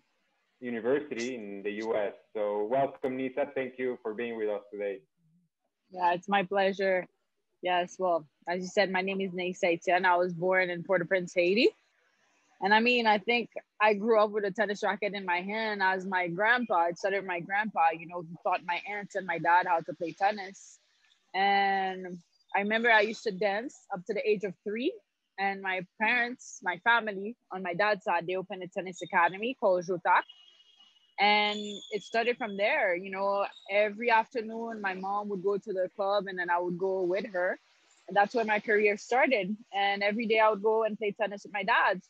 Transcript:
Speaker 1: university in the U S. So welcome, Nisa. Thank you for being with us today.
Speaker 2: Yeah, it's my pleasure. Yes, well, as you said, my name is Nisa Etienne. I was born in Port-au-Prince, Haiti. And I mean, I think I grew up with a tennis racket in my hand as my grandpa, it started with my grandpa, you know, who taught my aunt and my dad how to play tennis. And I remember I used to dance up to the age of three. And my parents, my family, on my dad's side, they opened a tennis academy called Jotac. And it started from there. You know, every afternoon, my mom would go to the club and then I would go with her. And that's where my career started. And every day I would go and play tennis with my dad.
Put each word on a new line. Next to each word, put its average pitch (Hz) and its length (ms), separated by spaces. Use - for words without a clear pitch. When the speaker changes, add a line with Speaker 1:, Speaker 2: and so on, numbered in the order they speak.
Speaker 1:
university 123 760
in 101 280
the 104 80
U 110 260
S. 101 160
So 104 380
welcome, 131 460
Nisa. 131 360
Thank 127 240
you 127 240
for 110 120
being 117 240
with 107 120
us 101 120
today. 101 280
Speaker 2:
Yeah, 180 220
it's - 160
my 202 140
pleasure. 190 640
Yes, 180 380
well, 170 260
as 180 140
you 185 60
said, 190 220
my 185 120
name 196 180
is 196 140
Nisa 180 340
Etienne. 175 380
I 180 100
was 180 180
born 185 360
in 175 140
Port-au-Prince, 180 520
Haiti. 202 340
And 196 120
I 220 60
mean, 240 260
I 214 120
think 233 320
I 214 140
grew 214 240
up 208 120
with 208 140
a 196 60
tennis 202 300
racket 208 320
in 196 120
my 175 160
hand 208 420
as 190 220
my 185 240
grandpa, 208 580
it 175 100
started 196 200
with 190 100
my 175 140
grandpa, 190 560
you 165 100
know, 175 140
who 170 220
taught 180 220
my 175 140
aunt 202 260
and 190 120
my 170 100
dad 175 300
how 170 140
to 165 120
play 165 200
tennis. 196 680
And 190 840
I 196 60
remember 220 280
I 214 120
used 220 220
to 220 80
dance 202 460
up 185 120
to 226 100
the - 120
age 208 160
of 190 200
three. 233 280
And 196 240
my 185 240
parents, 240 640
my 175 160
family, 220 560
on 185 100
my 175 140
dad's 208 300
side, 175 200
they 185 120
opened 185 260
a 175 40
tennis 180 360
academy 190 560
called 180 260
Jotac. 190 380
And 208 400
it 208 100
started 233 360
from 208 200
there. 214 380
You 190 160
know, 196 340
every 208 400
afternoon, 226 720
my 190 140
mom 202 340
would 190 140
go 202 140
to 202 160
the 185 220
club 196 320
and 185 120
then 175 100
I 175 80
would 180 220
go 190 240
with 190 240
her. 190 320
And 190 80
that's 202 180
where 233 120
my 214 140
career 208 380
started. 240 580
And 202 260
every 214 260
day 220 120
I 214 100
would 202 140
go 220 220
and 214 120
play 208 220
tennis 202 240
with 165 100
my 202 100
dad. 226 460